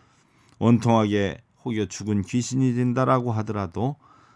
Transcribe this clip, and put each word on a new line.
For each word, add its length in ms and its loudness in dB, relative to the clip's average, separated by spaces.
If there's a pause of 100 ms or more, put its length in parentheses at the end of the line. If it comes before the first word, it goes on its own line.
(600)
원통하게 840 2 (200)
혹여 240 -4
죽은 340 -4
귀신이 540 -2
된다라고 560 0
하더라도 640 -4 (400)